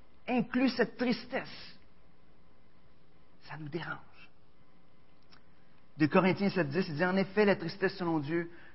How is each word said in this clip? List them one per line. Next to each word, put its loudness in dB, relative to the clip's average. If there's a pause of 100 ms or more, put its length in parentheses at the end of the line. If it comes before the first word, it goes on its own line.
(280)
inclut 4
cette 2
tristesse, -2 (1700)
ça -10
nous -6
dérange. -4 (2000)
Deux 8
Corinthiens 6
sept 2
dix, 2
il -4
dit, « 4
En 4
effet, 4
la 8
tristesse 0
selon 2
Dieu 0 (240)